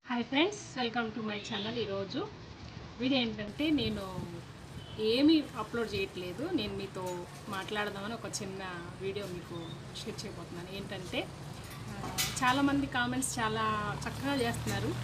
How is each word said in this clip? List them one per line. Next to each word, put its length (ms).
హాయ్ 140
ఫ్రెండ్స్, 560
welcome 320
to 120
my 140
channel. 420
ఈరోజు 480
వీడియో 220
ఏంటంటే, 480
నేను 560
ఏమీ 440
అప్‌లోడ్ 380
చేయట్లేదు. 580
నేను 220
మీతో 500
మాట్లాడదామని 640
ఒక 120
చిన్న 460
వీడియో 260
మీకు 400
షేర్ 220
చేయబోతున్నాను. 500
ఏంటంటే, 520
ఆ, 280
చాలామంది 440
కామెంట్స్ 520
చాలా 580
చక్కగా 280
చేస్తున్నారు. 680